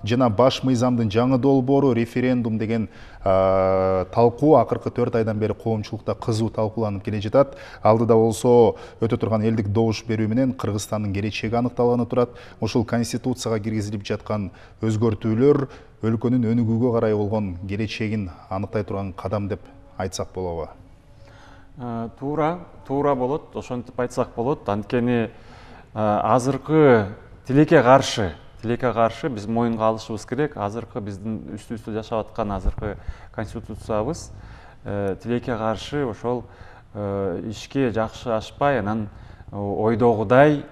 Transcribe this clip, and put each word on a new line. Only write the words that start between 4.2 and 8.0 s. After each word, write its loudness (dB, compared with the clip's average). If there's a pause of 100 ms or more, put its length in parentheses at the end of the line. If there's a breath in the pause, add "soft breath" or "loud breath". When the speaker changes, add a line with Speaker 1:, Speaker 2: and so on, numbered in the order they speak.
Speaker 1:
акыркы 2
төрт -2
айдан 0
бери 0
коомчулукта -4
кызуу -2
талкууланып -4
келе -4
жатат. 2 (260 loud breath)
Алдыда 6